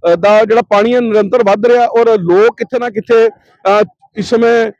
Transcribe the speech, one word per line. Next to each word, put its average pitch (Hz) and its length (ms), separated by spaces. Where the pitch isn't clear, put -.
ਅ, 170 40
ਦਾ 208 300
ਜਿਹੜਾ 220 160
ਪਾਣੀ 220 340
ਹੈ 247 40
ਨਿਰੰਤਰ 220 440
ਵੱਧ 208 220
ਰਿਹਾ 240 200
ਔਰ 233 340
ਲੋਕ 185 380
ਕਿਤੇ 233 220
ਨਾ 247 100
ਕਿਤੇ, 226 380
ਅ, 208 580
ਇਸ 190 140
ਸਮੇਂ 233 500